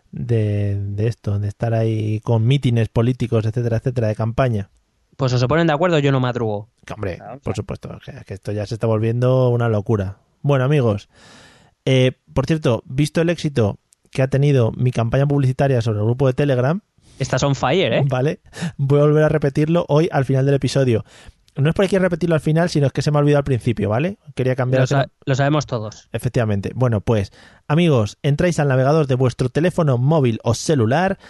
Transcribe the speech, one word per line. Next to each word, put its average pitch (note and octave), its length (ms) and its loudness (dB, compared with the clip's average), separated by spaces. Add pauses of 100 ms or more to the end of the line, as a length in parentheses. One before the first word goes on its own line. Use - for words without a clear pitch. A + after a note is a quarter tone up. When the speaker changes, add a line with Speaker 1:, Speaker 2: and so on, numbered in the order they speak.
(120)
Speaker 1:
de, G#2 680 -2
de G2+ 280 -4
esto, G#2 300 -4
de G2+ 100 -2
estar A2+ 260 -4
ahí A2 480 -2
con A2+ 260 0
mítines B2 420 2
políticos, A#2 560 0
etcétera, A2+ 320 -2
etcétera, A#2+ 300 -2
de G#2+ 80 -2
campaña. A2+ 540 -2 (480)
Speaker 2:
Pues B2+ 160 0
o B2 40 2
se B2 100 2
ponen E3 200 2
de D3+ 60 2
acuerdo, E3 260 2
yo C#3 120 2
no C3+ 80 2
madrugo. A#2 500 -4 (160)
Speaker 1:
Que, - 80 -12
hombre, F#2+ 240 -8
Speaker 2:
Claro, G#2 160 -16
Speaker 1:
por C#3 80 -18
Speaker 2:
claro. - 160 -6
Speaker 1:
supuesto, - 460 -10
que, - 100 -18 (120)
que - 80 -12
esto G2+ 180 -10
ya G#2 140 -4
se A#2 100 -8
está A2+ 120 -4
volviendo B2 600 2
una A#2+ 200 0
locura. G#2 480 -2 (260)
Bueno, C#3 200 2
amigos, B2 460 0 (760)
eh, C3 280 2 (200)
por C3 120 -2
cierto, D#3 400 0
visto D3 360 -2
el E3 80 0
éxito C3+ 500 -2 (320)
que C3+ 100 -2
ha C3 60 2
tenido C3+ 440 2
mi - 200 -2
campaña C3+ 360 0
publicitaria C3+ 540 0
sobre G#2+ 180 -2
el G#2 60 0
grupo B2+ 220 0
de B2+ 60 2
Telegram, C#3+ 480 0 (380)
Speaker 2:
Estás C3+ 240 -2
on C#3 100 2
fire, C3 400 0
¿eh? C3+ 140 0
Speaker 1:
¿vale? C3 320 -2 (380)
Voy C#3+ 220 2
a D3 40 6
volver D3+ 200 4
a D3+ 60 4
repetirlo D3+ 600 0
hoy D3+ 220 2
al C#3 140 0
final C3+ 180 0
del C#3 120 2
episodio. C3 500 0 (500)
No D3 140 2
es E3 60 -2
por - 100 2
aquí G3+ 140 0
repetirlo F3 340 0
al D3+ 80 2
final, D#3+ 280 0
sino C#3+ 180 0
es - 60 -2
que C#3+ 100 -4
se D3+ 80 0
me D3 60 2
ha D3 40 4
olvidado D3 180 4
al C#3 40 -2
principio, A2+ 460 -2
¿vale? D#3 280 -2 (160)
Quería B2+ 220 -2
cambiar B2+ 240 0
Speaker 2:
Lo C3 60 4
Speaker 1:
el - 40 -4
tema. C#3 140 0
Speaker 2:
sa-, - 60 -6 (160)
lo C3+ 100 0
sabemos C#3+ 320 0
todos. G#2+ 460 -10
Speaker 1:
Efectivamente. A2 600 -2
Bueno, A2+ 280 0
pues, G#2+ 300 0 (360)
amigos, D3 560 2
entráis D#3 360 0
al C#3+ 100 2
navegador C3+ 360 2
de C3+ 80 0
vuestro B2+ 360 0
teléfono D3+ 500 0
móvil C3 440 2
o A#2 120 0
celular, D#3 640 0 (100)